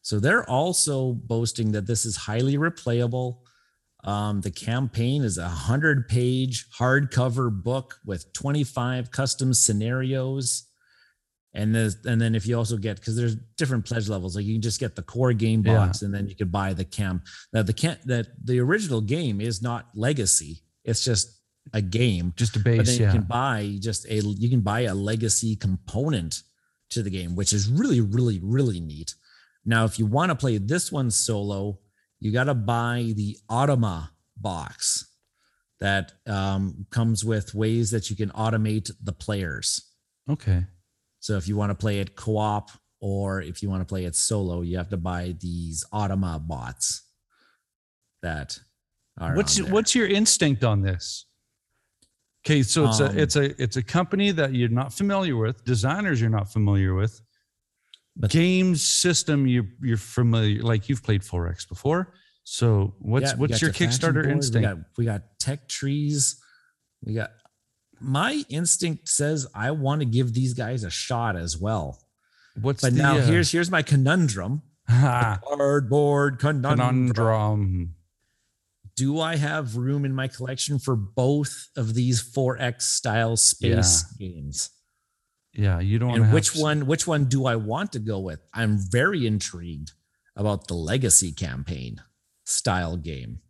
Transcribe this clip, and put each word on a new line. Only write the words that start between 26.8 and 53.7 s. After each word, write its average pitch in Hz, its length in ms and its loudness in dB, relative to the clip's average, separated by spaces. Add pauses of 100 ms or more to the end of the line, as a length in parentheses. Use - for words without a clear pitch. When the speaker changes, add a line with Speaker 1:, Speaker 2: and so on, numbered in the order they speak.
Speaker 1:
to 120 120 -4
the 101 80 -4
game, 90 280 -4
which 98 160 0
is 101 160 2
really, 156 320 4
really, 107 420 0
really 110 380 0
neat. 78 340 -10 (480)
Now, 113 220 2
if 107 120 -2
you 110 100 0
wanna 151 280 0
play 123 220 0
this 135 340 -2
one 131 180 -2
solo, 101 680 -2 (400)
you 104 140 -2
gotta 131 200 2
buy 117 640 -2
the 104 220 -4 (120)
Automa 117 600 0 (260)
box - 720 -6 (720)
that, 98 320 0 (160)
um, 98 600 -2
comes 113 340 0
with 110 320 -2
ways 110 360 0
that 110 180 -4
you 101 80 -6
can 104 140 -2
automate 110 600 -2 (100)
the 101 120 -6
players. 90 760 -6 (400)
Speaker 2:
Okay. 92 360 0 (540)
Speaker 1:
So 104 180 -4
if 85 100 -6
you 104 100 -2
wanna 101 160 0
play 101 280 -2
it 95 140 -8
co-op 107 540 -2 (300)
or 98 420 -4
if 82 220 -10
you 101 40 -4
wanna 95 180 -4
play 92 200 -6
it 85 100 -6
solo, 92 460 -2
you 87 160 -4
have 90 120 -6
to 104 80 -4
buy 90 420 -4
these 85 520 -8
Automa 95 540 -2
bots 64 560 -6 (1200)
that 76 380 -6 (580)
are 127 180 -2
Speaker 2:
What's, 196 240 2
Speaker 1:
on 175 60 -2
there. 185 80 0
Speaker 2:
what's 220 220 2
your 226 120 4
instinct 185 560 4
on 107 180 4
this? - 440 -4 (1200)
Okay, 151 180 6
so 147 240 2
it's 113 140 2
Speaker 1:
Um, 135 160 2
Speaker 2:
a, - 40 0
it's 147 140 2
a, 143 260 0
it's 120 160 -2